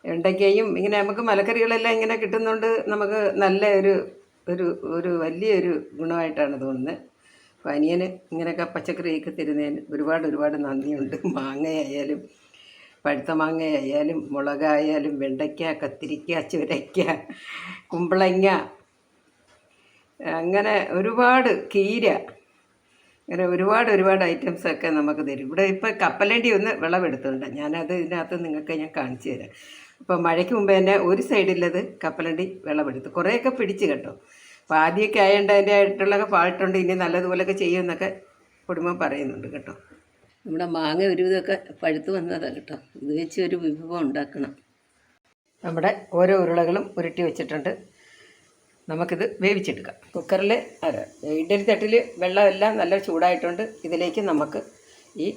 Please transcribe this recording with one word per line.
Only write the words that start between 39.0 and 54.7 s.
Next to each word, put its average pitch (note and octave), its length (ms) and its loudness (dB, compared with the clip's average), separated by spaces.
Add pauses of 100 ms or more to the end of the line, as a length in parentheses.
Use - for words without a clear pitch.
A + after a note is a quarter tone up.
പറയുന്നുണ്ട് C#3+ 520 -6
കേട്ടോ. C3 180 -14 (720)
നമ്മുടെ E3 300 -6
മാങ്ങ D#3+ 260 0 (120)
ഒരുവിധമൊക്കെ F#3 420 0 (280)
പഴുത്ത് D#3 340 -2
വന്നതാണ് E3+ 420 -6
കേട്ടോ. D#3 180 -14 (240)
ഇത് C#3+ 100 -6 (100)
വെച്ച് D#3+ 260 -6
ഒരു F3+ 180 -2
വിഭവം D#3+ 400 -4
ഉണ്ടാക്കണം. C#3 480 -6 (1120)
നമ്മുടെ E3 280 0 (260)
ഓരോ F#3+ 240 6
ഉരുളകളും E3+ 420 2 (140)
ഉരുട്ടി E3+ 300 -4
വെച്ചിട്ടുണ്ട്, D3+ 420 -6 (1200)
നമുക്കിത് E3+ 340 -2 (180)
വേവിച്ചെടുക്കാം. F#3 520 -2 (200)
കുക്കറിൽ F#3+ 360 0 (340)
അല്ല, D#3 140 -2 (400)
ഇഡ്ഡലി G3+ 320 0
തട്ടിൽ G#3+ 220 2 (280)
വെള്ളമെല്ലാം G3 600 4
നല്ല F3+ 160 2 (100)
ചൂടായിട്ടുണ്ട്. F3 560 0 (240)
ഇതിലേക്ക് E3+ 340 -2 (100)
നമുക്ക് D3+ 280 0 (640)